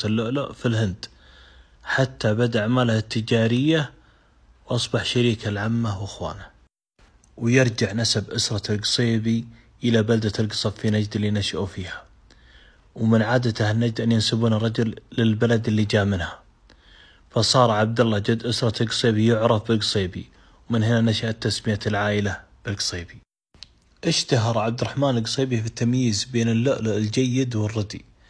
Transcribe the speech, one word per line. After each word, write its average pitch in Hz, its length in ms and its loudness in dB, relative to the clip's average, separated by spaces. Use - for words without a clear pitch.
اللؤلؤ 117 480 -2
في - 140 -4
الهند، 110 400 0
حتى - 520 0
بدأ 117 260 0
أعماله 117 380 2
التجارية 120 920 0
وأصبح 120 340 -2
شريكا 120 440 0
لعمه 107 520 -2
وإخوانه. - 460 -10
ويرجع 120 560 2
نسب 110 380 -2
أسرة 110 440 -4
القصيبي 113 720 0
إلى 113 180 4
بلدة 110 360 0
القصب 104 340 -2
في - 180 -4
نجد 107 260 0
اللي 104 140 0
نشأوا 98 360 -2
فيها، - 360 -12
ومن 113 280 4
عادة 117 460 0
أهل 107 100 0
نجد 117 220 0
أن 117 120 2
ينسبون 113 400 2
الرجل 110 420 0
للبلد 113 500 2
اللي 107 160 2
جاء 104 200 2
منها، 92 340 -2
فصار 120 400 4
عبد 110 300 2
الله 113 180 2
جد 113 280 0
أسرة 120 360 0
القصيبي 113 440 2
يعرف 113 420 2
بالقصيبي، 104 580 -2
ومن 117 140 2
هنا 117 160 2
نشأت 113 420 0
تسمية 107 440 -2
العائلة 104 540 -2
بالقصيبي. 90 540 -8
اشتهر 117 540 0
عبد 117 220 -2
الرحمن 131 380 0
القصيبي 120 420 -2
في 110 60 -4
التمييز 120 580 0
بين 117 240 0
اللؤلؤ 113 480 0
الجيد 123 600 0
والردي، 107 480 -4